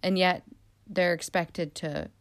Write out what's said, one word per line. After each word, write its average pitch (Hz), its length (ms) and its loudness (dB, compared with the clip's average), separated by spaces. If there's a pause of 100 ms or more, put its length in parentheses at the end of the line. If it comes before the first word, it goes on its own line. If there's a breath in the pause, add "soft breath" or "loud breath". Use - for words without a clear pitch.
And 185 160 2
yet 180 260 2 (420)
they're 180 280 2
expected 170 640 -4
to - 340 -6 (100)